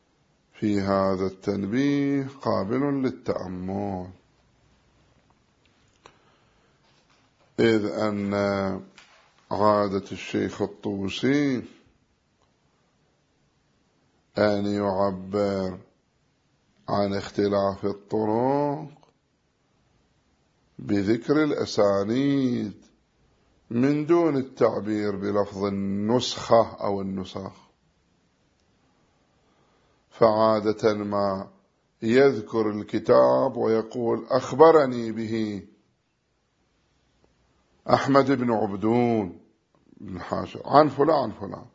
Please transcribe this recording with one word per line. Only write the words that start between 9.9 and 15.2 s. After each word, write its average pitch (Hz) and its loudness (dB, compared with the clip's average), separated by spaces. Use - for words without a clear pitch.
الشيخ 98 -4
الطوسي 110 -2
أن 101 0
يعبر 98 -2